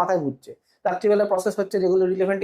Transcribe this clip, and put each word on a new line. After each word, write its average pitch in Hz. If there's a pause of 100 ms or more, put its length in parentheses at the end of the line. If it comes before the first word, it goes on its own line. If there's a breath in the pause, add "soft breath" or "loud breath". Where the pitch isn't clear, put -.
মাথায় 180
ঘুরছে, 135 (360)
রাত্রিবেলা 208
প্রসেস 190
হচ্ছে 196
যেগুলো 185 (100)
রিলেভেন্ট 190